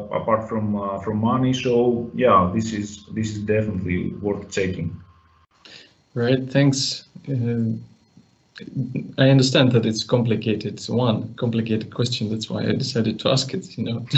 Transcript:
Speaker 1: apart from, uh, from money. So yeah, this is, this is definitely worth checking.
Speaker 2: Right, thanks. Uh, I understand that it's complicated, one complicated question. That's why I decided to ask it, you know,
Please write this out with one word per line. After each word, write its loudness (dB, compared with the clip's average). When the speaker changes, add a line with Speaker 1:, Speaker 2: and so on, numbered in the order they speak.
Speaker 1:
apart 0
from, -2
uh, -4
from -4
money. 2
So 2
yeah, 4
this 0
is, -8
this -2
is -6
definitely -2
worth -4
checking. -4
Speaker 2:
Right, 0
thanks. 2
Uh, 0
I 6
understand 6
that 4
it's 0
complicated, 0
one 0
complicated -2
question. -2
That's -6
why -4
I 0
decided -2
to -2
ask 0
it, -10
you -4
know, -4